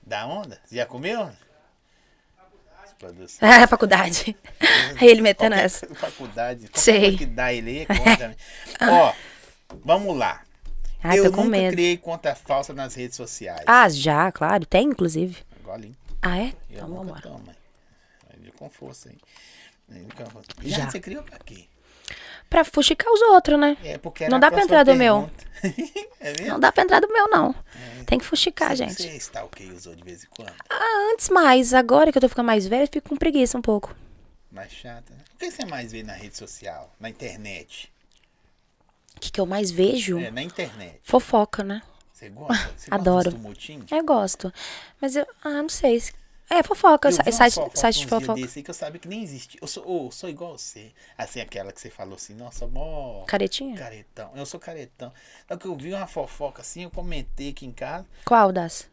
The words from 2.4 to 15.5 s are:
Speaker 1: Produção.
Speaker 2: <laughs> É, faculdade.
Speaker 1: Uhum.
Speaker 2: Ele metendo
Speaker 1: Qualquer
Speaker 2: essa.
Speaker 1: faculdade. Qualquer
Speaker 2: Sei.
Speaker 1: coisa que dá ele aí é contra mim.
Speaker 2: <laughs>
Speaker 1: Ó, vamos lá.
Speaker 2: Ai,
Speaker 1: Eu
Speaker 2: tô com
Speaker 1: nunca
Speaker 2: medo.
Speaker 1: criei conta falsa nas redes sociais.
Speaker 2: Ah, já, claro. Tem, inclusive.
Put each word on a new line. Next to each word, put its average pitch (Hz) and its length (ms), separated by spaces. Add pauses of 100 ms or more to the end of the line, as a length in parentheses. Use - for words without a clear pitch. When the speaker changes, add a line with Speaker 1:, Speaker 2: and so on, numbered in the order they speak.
Speaker 1:
Produção. 127 500
Speaker 2:
<laughs> - 20
É, 240 180
faculdade. 196 680 (260)
Speaker 1:
Uhum. - 360 (100)
Speaker 2:
Ele 226 140
metendo 220 340
Speaker 1:
Qualquer 190 100
Speaker 2:
essa. - 300
Speaker 1:
faculdade. 117 720
Qualquer - 120
Speaker 2:
Sei. 214 220
Speaker 1:
coisa 196 160
que 160 80
dá 123 280
ele 113 180
aí 139 80
é 156 60
contra 123 440
mim. - 60 (440)
Speaker 2:
<laughs> 240 100
Speaker 1:
Ó, 170 240 (720)
vamos 175 340
lá. 104 240 (640)
Speaker 2:
Ai, 175 160
Speaker 1:
Eu 196 60
Speaker 2:
tô 190 60
com 190 140
Speaker 1:
nunca 240 120
Speaker 2:
medo. 185 140
Speaker 1:
criei 175 260
conta 165 380
falsa 139 380
nas 135 200
redes 123 240
sociais. 90 480
Speaker 2:
Ah, 233 240
já, 151 420
claro. 170 340
Tem, 202 220
inclusive. 175 500 (260)